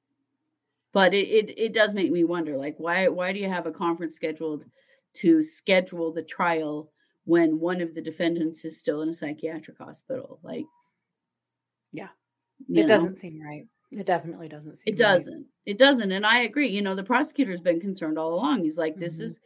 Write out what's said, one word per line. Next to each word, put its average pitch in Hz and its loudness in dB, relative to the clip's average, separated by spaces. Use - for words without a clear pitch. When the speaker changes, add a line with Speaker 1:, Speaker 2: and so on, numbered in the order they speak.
Speaker 1:
But 190 6
it, 196 2
it, 214 2
it 220 -2
does 208 4
make 185 0
me 170 2
wonder, 165 -2
like, 147 -6
why, 175 0
why 180 -4
do 202 -6
you 196 -4
have 180 -4
a 165 -6
conference 170 -4
scheduled 156 -8
to 165 4
schedule 175 -2
the 165 -8
trial 156 -4
when 160 4
one 175 -2
of 165 -6
the 165 -10
defendants 165 -4
is 160 -12
still 151 -2
in 156 -2
a 165 -6
psychiatric 151 -8
hospital? - -14
Like, 160 -10
Speaker 2:
Yeah. - -14
Speaker 1:
you - 2
Speaker 2:
It - 6
Speaker 1:
know? 320 4
Speaker 2:
doesn't 185 4
seem 156 -16
right. 151 -14
It 202 -10
definitely 165 -4
doesn't 151 -18
seem - -6
Speaker 1:
It - -8
Speaker 2:
right. 208 6
Speaker 1:
doesn't. 151 -2
It 202 -6
doesn't. 247 6
And 196 -2
I 233 4
agree. 269 0
You 196 -2
know, 190 -2
the 190 -6
prosecutor's 240 0
been 170 2
concerned 175 -6
all 160 -2
along. 226 0
He's 156 -2
like, 160 -2
"This 170 -8
Speaker 2:
Mm-hmm. 180 -10
Speaker 1:
is, 170 -12